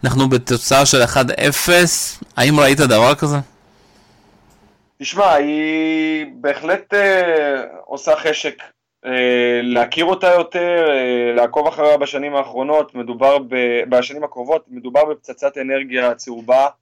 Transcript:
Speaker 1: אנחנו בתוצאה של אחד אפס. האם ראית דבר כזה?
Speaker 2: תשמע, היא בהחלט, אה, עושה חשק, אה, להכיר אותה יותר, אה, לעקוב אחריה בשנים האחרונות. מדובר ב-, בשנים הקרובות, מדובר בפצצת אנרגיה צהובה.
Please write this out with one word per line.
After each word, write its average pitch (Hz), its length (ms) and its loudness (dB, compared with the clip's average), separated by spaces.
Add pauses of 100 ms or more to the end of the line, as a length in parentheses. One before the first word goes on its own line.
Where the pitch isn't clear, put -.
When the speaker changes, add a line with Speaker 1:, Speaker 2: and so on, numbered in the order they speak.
Speaker 1:
אנחנו 131 240 0
בתוצאה 131 580 2
של 127 180 4
אחד 127 260 0
אפס. - 880 0 (180)
האם 147 240 2
ראית 139 180 4
דבר 123 360 4
כזה? 147 220 -2 (1600)
Speaker 2:
תשמע, 175 340 0
היא 156 960 -2 (140)
בהחלט, 156 540 -4
אה, 170 680 0 (220)
עושה 151 320 0
חשק, 151 460 -6 (440)
אה, 123 560 0
להכיר 120 420 -2
אותה 185 220 0
יותר, 175 640 2
אה, 123 440 0
לעקוב 120 320 0
אחריה 151 300 2
בשנים 143 380 -4
האחרונות. 139 600 -2
מדובר 123 440 0
ב-, 123 500 -2
בשנים 127 360 0
הקרובות, 143 440 -6
מדובר 127 360 0
בפצצת 143 540 -6
אנרגיה 131 560 -2
צהובה. 123 520 0 (160)